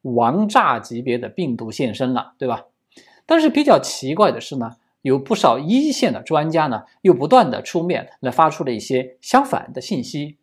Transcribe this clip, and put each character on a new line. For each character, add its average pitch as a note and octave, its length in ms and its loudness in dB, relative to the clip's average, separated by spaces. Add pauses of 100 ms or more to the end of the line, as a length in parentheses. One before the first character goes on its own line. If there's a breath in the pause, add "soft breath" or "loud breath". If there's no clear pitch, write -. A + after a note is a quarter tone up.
王 B2+ 440 0
炸 E3 320 2
级 A#2 220 -12
别 B2 160 -2
的 A#2+ 100 -8
病 B2+ 300 -4
毒 A2 120 -10
现 A2 240 -4
身 B2+ 200 -2
了， - 240 -6
对 C3 100 -6
吧？ A#2 200 -6 (580 soft breath)
但 D#4+ 160 4
是 D#4 80 4
比 C#4+ 160 0
较 G#3+ 120 8
奇 - 380 -4
怪 F#3+ 160 4
的 A2 80 -4
是 - 160 -12
呢， A#2+ 220 -8 (240)
有 C3 180 0
不 E3 160 -4
少 C#3+ 240 4
一 B3+ 320 0
线 F#3 220 0
的 F#2+ 100 -10
专 D#3 260 0
家 D#3 180 0
呢， A2+ 180 -4 (160 soft breath)
又 F3+ 120 6
不 C3 140 -4
断 G3+ 240 4
的 G#2 100 -6
出 E3+ 220 -4
面 D#3+ 280 -4 (100)
来 B2+ 100 -4
发 D#3+ 180 4
出 D#3 140 -6
了 C3 80 -4
一 A2 80 -4
些 B2+ 400 -4
相 C4+ 240 4
反 - 300 -6
的 B2+ 80 -12
信 C#3+ 200 -4
息， D3 400 -8